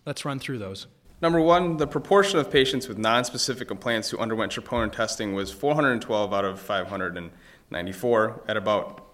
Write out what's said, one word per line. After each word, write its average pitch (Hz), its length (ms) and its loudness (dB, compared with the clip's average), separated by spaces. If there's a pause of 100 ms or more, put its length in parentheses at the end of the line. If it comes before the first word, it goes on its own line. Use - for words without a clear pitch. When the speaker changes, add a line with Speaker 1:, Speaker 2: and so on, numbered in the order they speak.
Speaker 1:
Let's - 180 -8
run 139 160 -6
through 127 200 -8
those. 98 280 -10 (340)
Speaker 2:
Number 165 200 4
one, 170 340 6
the 151 100 0
proportion 190 540 4
of 135 100 0
patients 135 380 2
with 104 100 -10
nonspecific 117 720 0
complaints 110 420 -2
who - 100 -4
underwent 110 340 -2
troponin 113 360 -4
testing 107 440 -2
was 98 180 -4
four 143 240 0
hundred 131 260 2
twelve 104 320 0
out 98 120 0
of 95 160 -4
five 98 260 -4
hundred 92 300 -6
and 85 140 -12 (400)
ninety-four 107 760 0
at 107 80 -2
about 104 580 -2